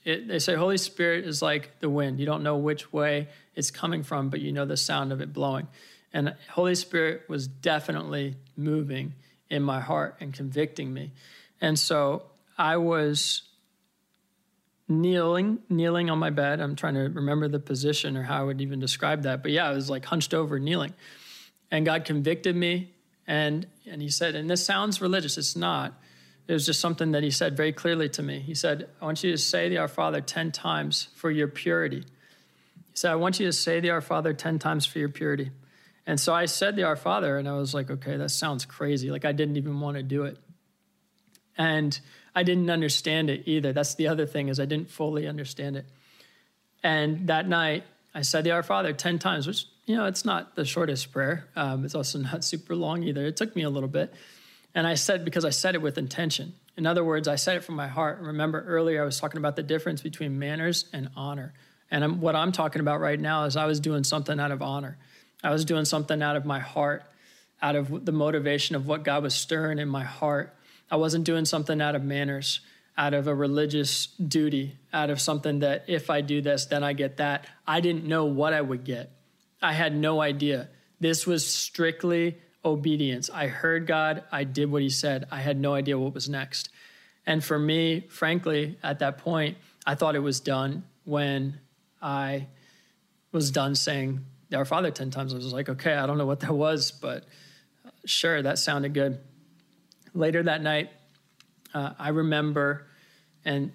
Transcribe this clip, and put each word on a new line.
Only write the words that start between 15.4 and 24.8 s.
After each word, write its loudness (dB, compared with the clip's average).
kneeling 2
on 2
my 0
bed. 0
I'm -2
trying -2
to 2
remember 0
the 0
position 0
or -4
how -2
I 0
would -2
even -4
describe 0
that. -2
But 0
yeah, 4
I 0
was, -2
like, -4
hunched 0
over, 2
kneeling. 0
And 4
God 2
convicted 2
me. 0
And, 0
and -10
he -4
said, 0
and -4
this 2
sounds 0